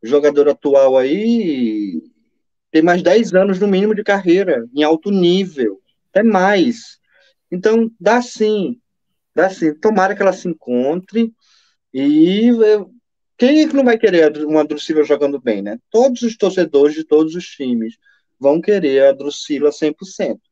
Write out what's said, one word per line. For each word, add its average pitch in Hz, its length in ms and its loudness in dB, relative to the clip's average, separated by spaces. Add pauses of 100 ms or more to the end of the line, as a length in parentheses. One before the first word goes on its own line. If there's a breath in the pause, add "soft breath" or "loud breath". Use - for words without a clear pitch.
jogadora 143 480 2
atual 135 480 2
aí, 131 1000 -2 (680)
tem 156 140 2
mais 175 180 2
dez 185 320 0
anos, 190 260 0
no 208 80 0
mínimo, 202 280 0
de 208 80 -8
carreira, 180 680 0
em 143 120 -2
alto 160 260 0
nível. 175 720 -2 (320)
Até 202 100 2
mais. 185 760 0 (500)
Então, 220 480 0
dá 220 240 0
sim. 214 600 -4 (520)
Dá 180 160 0
sim. 165 240 -4
Tomara 196 400 0
que 202 80 -8
ela 190 120 0
se - 120 -10
encontre. 175 880 -4 (600)
E, 160 560 2
é, 214 360 2 (520)
quem 294 240 4
é 311 80 2
que - 40 -8
não 277 120 2
vai 233 120 2
querer 180 260 2
a 151 60 4
Dru-, 151 200 -8
uma 156 160 2
Drusila 151 400 -2
jogando 143 340 -2
bem, 113 220 -4
né? 104 180 -10 (100)
Todos 240 320 0
os 233 140 -6
torcedores 160 580 0
de 156 120 -10
todos 160 280 0
os 180 120 -12
times 117 520 -6 (400)
vão 139 220 0
querer 151 460 0
a 139 80 6
Drusila 143 580 -4
cem 151 220 -4
por - 100 -18
cento. 190 380 -8 (100)